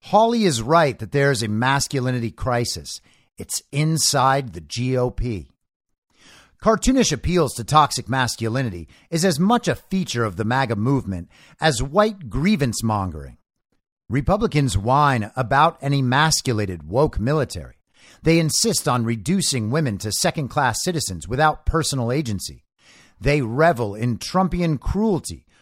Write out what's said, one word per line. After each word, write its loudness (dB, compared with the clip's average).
Hawley 4
is 2
right 2
that -10
there 2
is -2
a -4
masculinity -2
crisis. -4
It's -8
inside 0
the -12
G -4
O 0
P. -6
Cartoonish 4
appeals 0
to -8
toxic 2
masculinity -2
is 0
as 2
much 2
a 0
feature -2
of -2
the -2
maga 0
movement -2
as 0
white 0
grievance 0
mongering. -4
Republicans 0
whine 2
about 2
an -2
emasculated 0
woke 0
military. -4
They 4
insist 0
on 0
reducing -2
women 0
to -6
second-class -2
citizens -4
without 2
personal 0
agency. -4
They 2
revel 2
in -2
Trumpian 0
cruelty, -2